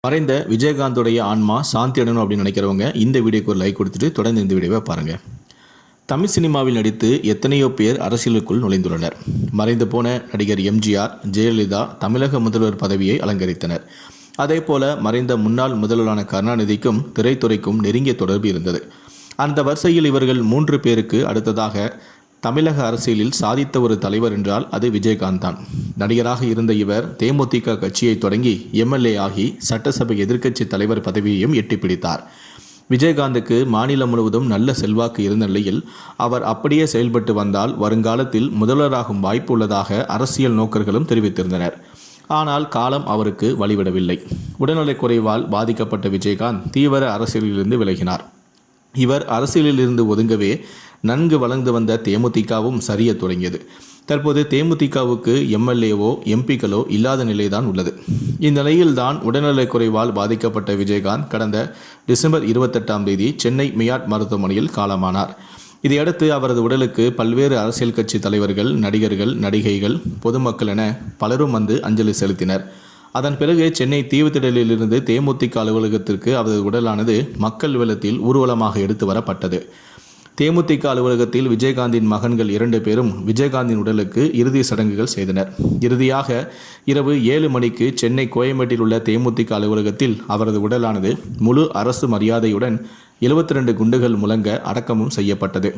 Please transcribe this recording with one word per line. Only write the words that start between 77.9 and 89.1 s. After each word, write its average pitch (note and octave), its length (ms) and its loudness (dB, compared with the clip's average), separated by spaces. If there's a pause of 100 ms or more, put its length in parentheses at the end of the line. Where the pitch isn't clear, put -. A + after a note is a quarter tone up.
ஊர்வலமாக A2+ 640 2
எடுத்து G2 320 0
வரப்பட்டது. F#2 540 -4 (720)
தேமுதிக D#3 460 2
அலுவலகத்தில் B2 640 2
விஜயகாந்தின் A#2+ 540 0
மகன்கள் A2 460 0
இரண்டு A2+ 320 0
பேரும் G#2+ 480 0
விஜயகாந்தின் B2 480 0
உடலுக்கு G#2+ 560 0
இறுதி B2+ 300 2
சடங்குகள் G#2+ 440 0
செய்தனர். F#2+ 480 -2 (260)
இறுதியாக C3 720 0 (320)
இரவு C#3 400 2
ஏழு D3 260 2
மணிக்கு A#2+ 440 0
சென்னை B2 400 0
கோயம்பேட்டில் B2+ 440 0
உள்ள A2 200 2
தேமுதிக A2+ 540 0